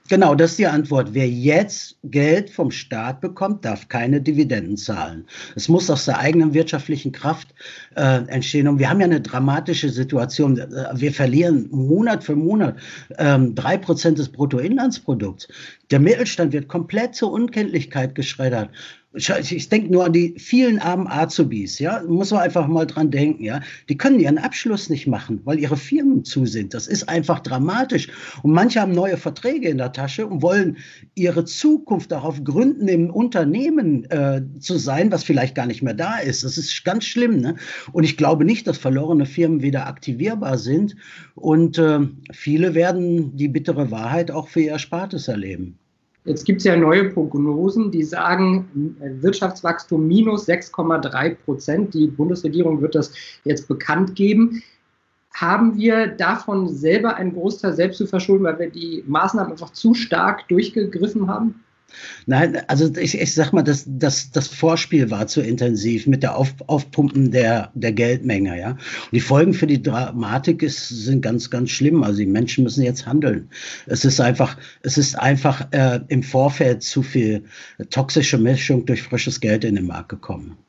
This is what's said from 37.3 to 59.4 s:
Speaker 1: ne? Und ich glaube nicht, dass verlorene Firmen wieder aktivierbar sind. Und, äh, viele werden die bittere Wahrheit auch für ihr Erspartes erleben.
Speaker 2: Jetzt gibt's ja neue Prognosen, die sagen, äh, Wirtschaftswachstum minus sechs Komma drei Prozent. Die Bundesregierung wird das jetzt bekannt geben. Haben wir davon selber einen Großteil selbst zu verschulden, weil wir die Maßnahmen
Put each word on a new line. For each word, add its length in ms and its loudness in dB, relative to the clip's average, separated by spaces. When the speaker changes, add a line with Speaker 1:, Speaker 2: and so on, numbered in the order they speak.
Speaker 1:
ne? 160 0
Und 100 4
ich 140 2
glaube 280 4
nicht, 220 0
dass 100 -2
verlorene 480 2
Firmen 380 0
wieder 240 -2
aktivierbar 720 -4
sind. 360 0
Und, 460 2
äh, 220 4
viele 440 0
werden 600 0
die 120 -2
bittere 420 -2
Wahrheit 400 -4
auch 200 -8
für 100 0
ihr 140 0
Erspartes 540 -8
erleben. 520 -8
Speaker 2:
Jetzt 180 -4
gibt's 220 0
ja 100 6
neue 300 4
Prognosen, 840 0
die 140 -2
sagen, 960 -2
äh, 240 -8
Wirtschaftswachstum 840 -2
minus 400 4
sechs 280 -2
Komma 240 0
drei 320 -2
Prozent. 640 -4
Die 140 2
Bundesregierung 760 0
wird 140 -2
das 180 0
jetzt 240 -2
bekannt 440 -2
geben. 480 2
Haben 440 2
wir 300 2
davon 600 -2
selber 480 0
einen 160 -4
Großteil 400 -4
selbst 280 -2
zu 80 -2
verschulden, 360 2
weil 160 -2
wir 100 -4
die 380 -10
Maßnahmen 460 0